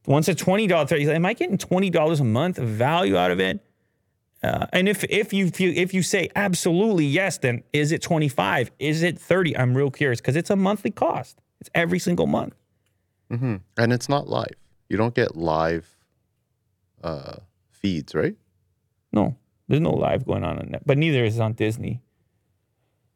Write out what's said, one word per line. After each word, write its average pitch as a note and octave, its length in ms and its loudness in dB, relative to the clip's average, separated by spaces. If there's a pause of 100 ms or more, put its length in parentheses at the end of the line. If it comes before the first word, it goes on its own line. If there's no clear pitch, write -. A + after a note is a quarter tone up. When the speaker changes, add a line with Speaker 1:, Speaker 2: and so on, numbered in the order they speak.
Speaker 1:
Once D3 220 2
a F3 80 0
twenty G3+ 320 0
dollar E3 180 2
threshold, D3+ 300 0
am E3+ 100 0
I G#3 80 0
getting E4 240 -4
twenty F#3+ 320 -2
dollars D#3+ 300 2
a C#3+ 40 2
month C3 360 0
of A#2+ 80 -4
value C3+ 500 2
out F2+ 140 2
of F2+ 80 0
it? F#2+ 260 -2 (800)
Uh, - 300 0
and F#3 160 2
if, G3+ 140 -2
if G#3 300 -2
you, G3 120 2
if E3 140 -2
you, F#3 100 2
if F3+ 240 -2
you F#3 80 0
say, F3+ 340 0
"Absolutely F#3 720 2
yes," F3 320 0
then A#2+ 240 -2 (120)
is D3 180 2
it E3 100 0
twenty-five? D#3 800 0
Is D#3 240 0
it E3+ 160 0
thirty? F3 360 0
I'm B2 220 2
real C#3 140 2
curious, B2+ 280 0
'cause B2+ 160 0
it's E3+ 140 -2
a G#3 60 4
monthly G3 340 0
cost. - 480 -4 (220)
It's - 160 -20
every E3+ 240 0
single F3 260 0
month. - 300 -2 (760)
Speaker 2:
Mm-hmm. A#2+ 260 -2 (200)
And A#2 160 4
it's B2 160 -4
not C#3+ 180 0
live. - 280 -4 (340)
You G2 80 -2
don't A#2 160 0
get A#2 220 0
live, E2 520 0 (1160)
uh, D#2+ 320 -8 (340)
feeds, E2+ 460 -4
right? C#3+ 200 0 (760)
Speaker 1:
No, E3+ 240 0 (320)
there's C#3 140 2
no E3+ 100 2
live C3 340 0
going G2 180 -2
on D#2+ 160 -4
in - 120 -10
that, - 160 -6
but C#3 100 2
neither D3 260 2
is A2+ 160 0
on A2 140 0
Disney. A2 480 -4 (1160)